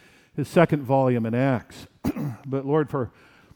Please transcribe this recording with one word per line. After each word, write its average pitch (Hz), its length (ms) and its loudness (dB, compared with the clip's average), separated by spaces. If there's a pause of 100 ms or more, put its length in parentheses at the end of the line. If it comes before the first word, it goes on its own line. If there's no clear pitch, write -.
(360)
his 143 140 -6
second 160 340 4
volume 127 420 2
in 113 80 -4
Acts. 127 540 -2 (160)
<clears throat> - 420 -6
But 135 200 -6
Lord, 147 240 0
for 131 240 -4 (420)